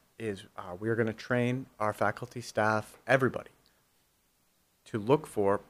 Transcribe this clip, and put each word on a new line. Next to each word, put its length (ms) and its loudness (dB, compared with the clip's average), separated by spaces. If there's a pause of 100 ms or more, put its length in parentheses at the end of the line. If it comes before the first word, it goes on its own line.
(180)
is, 260 -6 (120)
uh, 220 -12
we're 180 0
gonna 160 2
train 540 -2 (120)
our 140 0
faculty, 480 -2
staff, 680 0
everybody 440 2 (1400)
to 120 -4
look 280 2
for 440 0